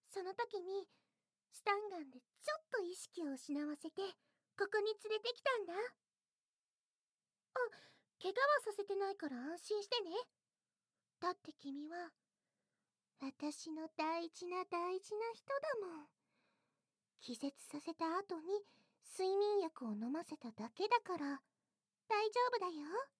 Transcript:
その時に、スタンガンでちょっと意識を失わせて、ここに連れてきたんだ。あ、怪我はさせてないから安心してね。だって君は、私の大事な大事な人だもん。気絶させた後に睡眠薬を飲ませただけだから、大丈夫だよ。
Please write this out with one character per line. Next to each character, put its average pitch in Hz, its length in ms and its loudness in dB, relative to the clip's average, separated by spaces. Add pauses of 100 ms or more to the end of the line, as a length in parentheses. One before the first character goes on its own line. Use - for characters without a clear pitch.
そ 392 120 -4
の 370 140 -4
時 466 240 -2
に、 381 300 -4 (640)
ス - 100 -10
タ 415 100 4
ン 415 140 0
ガ 370 120 -6
ン 277 120 -10
で 254 80 -18
ち - 320 -6
ょ 622 60 2
っ - 120 -12
と 480 120 4
意 359 120 -2
識 - 300 -6
を 285 80 -2
失 285 340 -2
わ 302 120 -4
せ 320 120 -8
て、 - 120 -6 (560)
こ 403 100 4
こ 427 120 2
に 427 220 2
連 427 100 -4
れ 427 100 2
て 466 120 0
き - 80 -8
た 523 180 4
ん 392 60 -2
だ。 339 80 -6
あ、 381 60 -2 (2500)
怪 370 120 -2
我 523 140 4
は 587 180 8
さ 427 80 -2
せ 403 100 -2
て 403 120 0
な 392 160 2
い 392 40 -2
か 320 140 -4
ら 254 80 -4
安 302 220 -6
心 415 220 -2
し 403 60 -6
て 480 140 2
ね。 339 100 -4 (1080)
だ 349 80 2
っ 359 60 0
て - 180 -14
君 285 340 -8
は、 339 240 -8 (1080)
私 294 500 -4
の 311 240 -6
大 330 360 0
事 - 160 -8
な 359 180 -2
大 359 340 0
事 415 160 -6
な 453 180 0
人 554 260 -2
だ 587 160 0
も 339 280 -4
ん。 294 60 -20 (1120)
気 247 140 -6
絶 - 320 -4
さ 294 120 -8
せ 330 140 -6
た 330 240 0
後 381 220 -4
に 392 260 -2 (500)
睡 381 220 4
眠 415 220 6
薬 320 260 -2
を 214 80 0
飲 220 180 -2
ま 330 120 -2
せ - 140 -8
た 240 140 -10
だ 220 200 -6
け 415 180 0
だ 466 120 8
か 359 180 -2
ら、 277 240 -2 (640)
大 427 240 4
丈 494 160 4
夫 480 120 2
だ 370 80 2
よ。 302 220 -4 (300)